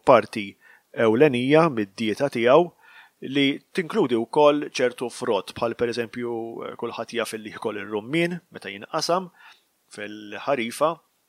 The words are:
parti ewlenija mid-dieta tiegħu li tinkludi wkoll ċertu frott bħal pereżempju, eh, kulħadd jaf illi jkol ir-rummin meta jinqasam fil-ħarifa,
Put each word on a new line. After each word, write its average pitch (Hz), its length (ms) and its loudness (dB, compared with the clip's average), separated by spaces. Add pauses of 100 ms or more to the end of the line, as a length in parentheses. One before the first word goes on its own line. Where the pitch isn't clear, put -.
parti 107 440 4 (460)
ewlenija 131 760 4
mid-dieta 110 600 -2
tiegħu 131 360 4 (680)
li 139 120 2 (260)
tinkludi 151 460 0
wkoll 147 500 4
ċertu 123 420 -2
frott 110 460 -4
bħal 117 240 -4
pereżempju, 120 520 -4 (320)
eh, 127 160 -12
kulħadd 117 360 -8
jaf 113 180 -4
illi 107 200 -12
jkol 104 260 -6
ir-rummin 131 580 -4 (140)
meta 98 200 -14
jinqasam 170 580 -4 (640)
fil-ħarifa, 107 960 -4 (380)